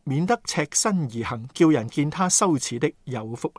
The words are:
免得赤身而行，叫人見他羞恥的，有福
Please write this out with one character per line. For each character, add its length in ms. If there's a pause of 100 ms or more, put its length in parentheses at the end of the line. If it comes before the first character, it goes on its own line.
免 200
得 200
赤 260
身 340
而 180
行， 300
叫 160
人 200
見 200
他 200
羞 280
恥 220
的， 140 (100)
有 320
福 240